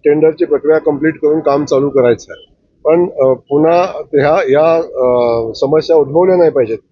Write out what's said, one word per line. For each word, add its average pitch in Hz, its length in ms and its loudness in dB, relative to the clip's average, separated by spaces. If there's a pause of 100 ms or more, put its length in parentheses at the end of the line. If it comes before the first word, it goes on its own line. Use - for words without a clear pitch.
टेंडरची 151 400 2
प्रक्रिया 147 340 0
कंप्लीट 151 420 -4
करून 151 180 0
काम 147 260 -2
चालू 143 240 0
करायचं 123 440 0
आहे. - 200 -20 (300)
पण, 175 260 0
अ, 131 240 0
पुन्हा 160 680 -2 (100)
ह्या, 147 380 0
या, 156 240 2
अ, 120 760 -2
समस्या 156 420 0
उद्भवल्या 160 400 2
नाही 170 140 4
पाहिजेत 117 280 -2 (140)